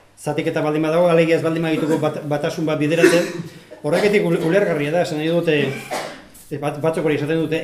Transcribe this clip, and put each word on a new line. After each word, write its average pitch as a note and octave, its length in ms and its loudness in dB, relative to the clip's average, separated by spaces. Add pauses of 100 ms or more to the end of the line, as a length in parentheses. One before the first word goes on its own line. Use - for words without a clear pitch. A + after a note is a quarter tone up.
(180)
zatiketa D#3 460 -2
baldin D3+ 180 0
badago, E3 260 2
alegia E3 280 4
ez C#3 80 0
baldin E3 180 0
baditugu D#3+ 380 0
bat-, D3+ 260 -2
batasun D3+ 400 -2
bat D3+ 140 0
bideratzen, E3 480 2 (540)
horregatik F#3 440 2
ule-, E3+ 220 0
ulergarria E3 420 0
da, F3 120 2
esan D#3 180 -4
nahi D#3 80 -2
dut, E3 240 0
eh, C#3+ 160 2 (840)
eh, C#3+ 80 -6
bat-, D3 240 -6
batzuk D#3+ 220 0
hori D#3 160 2
esaten D#3+ 240 0
dute, D#3+ 200 -2